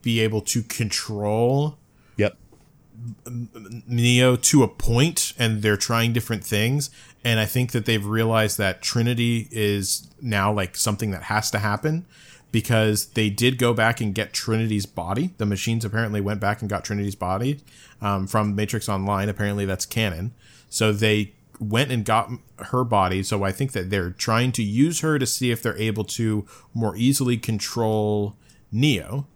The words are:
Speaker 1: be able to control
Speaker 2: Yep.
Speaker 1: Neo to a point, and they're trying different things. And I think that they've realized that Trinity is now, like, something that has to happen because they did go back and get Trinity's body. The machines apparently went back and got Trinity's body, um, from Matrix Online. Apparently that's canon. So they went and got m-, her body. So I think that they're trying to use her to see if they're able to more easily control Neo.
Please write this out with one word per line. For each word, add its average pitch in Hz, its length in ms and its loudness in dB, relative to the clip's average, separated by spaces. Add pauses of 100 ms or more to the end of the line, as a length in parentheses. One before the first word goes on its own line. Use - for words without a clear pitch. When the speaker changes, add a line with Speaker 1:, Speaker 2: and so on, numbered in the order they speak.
Speaker 1:
be 113 180 0
able 110 220 2
to - 220 -2
control 113 1120 0 (400)
Speaker 2:
Yep. - 200 2 (1500)
Speaker 1:
Neo 123 480 6
to 127 280 6
a 107 40 4
point, 135 680 2
and 110 240 2
they're 104 160 4
trying 117 360 0
different 113 300 -2
things. 120 460 0 (340)
And 113 160 2
I 107 60 2
think 127 260 -2
that 113 140 -2
they've 107 200 0
realized 110 520 2
that 95 240 0
Trinity 117 680 0
is 101 560 -2 (140)
now, 104 300 0
like, 98 240 -2
something 104 360 -2
that 92 120 -6
has 107 280 -2
to 107 80 -2
happen 151 460 -2 (460)
because 110 560 2
they 110 220 0
did 120 280 2
go 120 160 2
back 113 260 2
and 104 140 -2
get 107 200 -4
Trinity's 110 520 -2
body. 104 520 -4
The 110 80 -2
machines 113 400 -2
apparently 107 360 -2
went 101 180 -2
back 104 220 -2
and 107 80 -6
got 98 160 -4
Trinity's 101 300 -4
body, 113 460 -2 (400)
um, 98 260 -2
from 104 280 0
Matrix 107 320 -2
Online. 101 420 -2
Apparently 101 360 -2
that's 95 200 -4
canon. 101 480 -4 (360)
So 107 220 2
they 107 420 2 (260)
went 113 320 0
and 113 140 -2
got 113 220 2
m-, 120 120 -10 (180)
her 127 260 -2
body. 95 400 2
So 98 200 -2
I 98 80 0
think 139 200 -4
that 92 180 -4
they're 90 220 0
trying 120 420 0
to 117 100 0
use 127 360 2
her 156 180 0
to 131 80 0
see 123 240 -2
if 113 140 -2
they're 110 140 -2
able 110 280 -2
to 107 400 -2 (280)
more 113 220 -2
easily 123 420 2
control 107 1000 -2 (360)
Neo. 131 540 0 (100)